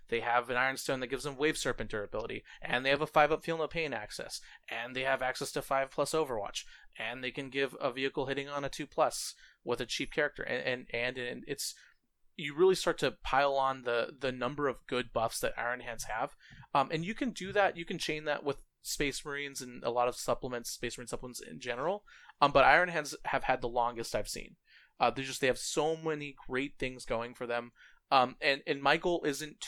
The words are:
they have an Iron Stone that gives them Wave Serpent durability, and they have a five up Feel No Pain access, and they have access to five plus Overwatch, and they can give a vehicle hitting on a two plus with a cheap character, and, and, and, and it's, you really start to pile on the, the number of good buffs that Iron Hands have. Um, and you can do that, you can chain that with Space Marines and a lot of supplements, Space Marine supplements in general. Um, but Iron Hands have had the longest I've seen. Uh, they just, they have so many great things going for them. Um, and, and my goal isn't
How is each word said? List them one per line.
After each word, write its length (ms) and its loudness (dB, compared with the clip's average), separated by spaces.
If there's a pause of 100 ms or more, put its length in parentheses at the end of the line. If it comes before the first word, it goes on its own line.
they 100 2
have 320 2
an 60 2
Iron 200 2
Stone 220 -2
that 80 -4
gives 160 -4
them 140 -6
Wave 200 4
Serpent 320 -2
durability, 540 -4 (180)
and 240 0
they 60 4
have 100 4
a 60 -2
five 240 6
up 120 0
Feel 140 -2
No 100 0
Pain 240 -4
access, 480 -8 (300)
and 260 -6
they 60 -2
have 220 2
access 300 -2
to 100 -2
five 260 0
plus 240 -2
Overwatch, 520 -2 (340)
and 240 -6
they 80 -4
can 180 -8
give 320 0
a 100 0
vehicle 360 -2
hitting 200 -2
on 160 -4
a 60 -2
two 160 -6
plus 480 0 (300)
with 180 -2
a 60 -4
cheap 260 -4
character, 300 -2
and, 200 -2
and, 300 -4
and, 240 -2
and 300 -6
it's, 260 -6 (640)
you 180 -6
really 200 8
start 240 0
to 240 2
pile 320 4
on 280 2
the, 340 0
the 140 -2
number 380 0
of 80 -4 (100)
good 240 0
buffs 300 0
that 160 0
Iron 240 -2
Hands 240 -8
have. 320 -4 (360)
Um, 180 4
and 120 0
you 100 -4
can 180 -2
do 200 -6
that, 240 4
you 80 -8
can 140 -4
chain 280 -4
that 200 -2
with 180 -2 (180)
Space 440 -2
Marines 340 -6
and 240 -10
a 60 0
lot 180 4
of 80 0
supplements, 540 -2
Space 280 -6
Marine 100 -12
supplements 340 -8
in 180 -12
general. 440 -2 (360)
Um, 140 6
but 100 10
Iron 260 8
Hands 240 -4 (120)
have 180 0
had 160 2
the 80 -4
longest 480 -2
I've 140 -2
seen. 260 -10 (440)
Uh, 100 6
they 140 -4
just, 180 -6
they 60 4
have 100 4
so 400 0
many 380 -6 (120)
great 320 -4
things 240 -6
going 300 -4
for 120 -8
them. 260 -4 (380)
Um, 300 6
and, 260 2
and 160 -2
my 140 6
goal 300 2
isn't 420 -4